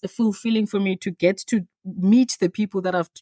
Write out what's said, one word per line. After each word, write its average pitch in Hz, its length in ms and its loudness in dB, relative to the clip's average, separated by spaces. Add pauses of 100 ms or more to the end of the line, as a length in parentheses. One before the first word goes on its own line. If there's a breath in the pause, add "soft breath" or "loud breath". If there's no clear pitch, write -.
fulfilling 220 600 0
for 208 120 -4
me 190 200 0
to 196 120 -8
get 180 280 0 (100)
to 196 180 -2 (180)
meet 202 540 2
the 175 120 0
people 196 320 -4
that 185 120 -2
I've 170 160 -2 (120)